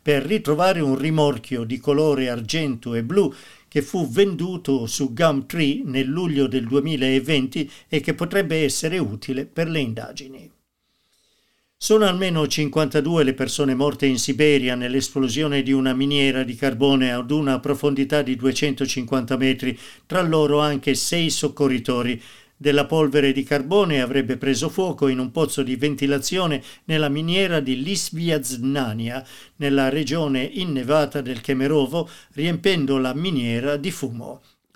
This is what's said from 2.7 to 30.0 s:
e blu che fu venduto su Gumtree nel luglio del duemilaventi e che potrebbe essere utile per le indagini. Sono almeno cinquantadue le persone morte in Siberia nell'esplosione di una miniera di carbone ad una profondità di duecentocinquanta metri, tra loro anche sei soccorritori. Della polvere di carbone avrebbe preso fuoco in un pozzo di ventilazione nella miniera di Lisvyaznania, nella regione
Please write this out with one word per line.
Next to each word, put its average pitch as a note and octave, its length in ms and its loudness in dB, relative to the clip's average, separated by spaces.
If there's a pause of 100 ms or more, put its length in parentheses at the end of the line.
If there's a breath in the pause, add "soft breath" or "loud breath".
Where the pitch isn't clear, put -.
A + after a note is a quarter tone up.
e A#2 100 -2
blu D3+ 300 2 (340 loud breath)
che D3 140 -2
fu E3 260 -2
venduto E3+ 800 0
su A#2+ 280 -4
Gumtree D3 680 0
nel C3+ 220 -2
luglio D3 400 0
del A#2+ 220 -2
duemilaventi C3+ 1040 0 (160 loud breath)
e D#3 120 0
che D3 140 -2
potrebbe E3+ 500 0
essere D#3 360 0
utile C3 480 -4
per E3 200 -4
le D#3+ 120 -2
indagini. B2 720 -8 (1300)
Sono G#3+ 280 4
almeno F3+ 400 2
cinquantadue D3+ 760 2
le C3 120 2
persone C3+ 400 0
morte C#3 320 2
in C3 100 2
Siberia C3+ 560 2
nell'esplosione C3 880 -2
di B2 100 -2
una C3 220 2
miniera C3+ 480 2
di B2 140 -6
carbone C3 580 2
ad A#2+ 160 -4
una C#3+ 300 0
profondità C#3 640 0
di B2+ 120 -4
duecentocinquanta C3 1000 -2
metri, B2+ 400 0 (300 loud breath)
tra F3+ 160 0
loro D3+ 360 4
anche D3 360 0
sei E3 340 0
soccorritori. B2 920 0 (400 loud breath)
Della C#3+ 280 2
polvere D3 440 4
di C3+ 120 -2
carbone D3 580 2
avrebbe B2+ 360 0
preso C#3 320 0
fuoco E3+ 380 0
in C3 120 0
un B2+ 100 -4
pozzo D3 320 -2
di B2+ 140 -2
ventilazione C#3+ 880 -2 (220 loud breath)
nella D#3 240 0
miniera E3 500 0
di C3 240 -2
Lisvyaznania, C3 1400 -4 (340 loud breath)
nella C#3 320 2
regione C#3+ 520 -2